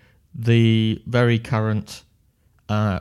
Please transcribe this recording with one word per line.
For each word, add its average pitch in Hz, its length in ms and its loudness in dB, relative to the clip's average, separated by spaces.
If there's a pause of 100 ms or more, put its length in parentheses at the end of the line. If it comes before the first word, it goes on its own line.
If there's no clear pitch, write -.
(340)
the 113 720 2
very 120 320 2
current, 110 640 -4 (680)
uh, 104 320 -2